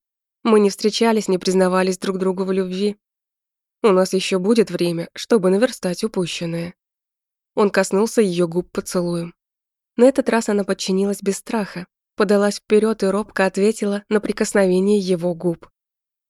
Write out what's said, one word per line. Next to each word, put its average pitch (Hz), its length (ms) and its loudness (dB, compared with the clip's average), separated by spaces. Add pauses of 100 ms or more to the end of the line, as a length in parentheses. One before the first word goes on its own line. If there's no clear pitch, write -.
(420)
Мы 220 160 4
не 202 100 4
встречались, 214 600 0
не 185 100 2
признавались 185 600 2
друг 190 200 -6
другу 185 240 -2
в 190 80 -4
любви. 190 460 -2 (880)
У 214 80 6
нас 185 220 2
ещё 190 260 -2
будет 202 320 2
время, 170 420 -4
чтобы 185 360 0
наверстать 196 520 -2
упущенное». 170 720 -6 (800)
Он 202 160 2
коснулся 202 500 0
её 175 280 0
губ 175 240 -4
поцелуем. 175 600 -6 (640)
На 240 100 6
этот 269 220 2
раз 226 200 0
она 202 160 0
подчинилась 196 580 -2
без 196 140 -2
страха, 190 500 -8 (300)
подалась 202 420 2
вперёд 214 440 2
и 196 40 0
робко 196 400 -2
ответила 202 600 -2
на 214 120 2
прикосновение 202 800 2
его 180 360 -2
губ. 170 340 -4 (600)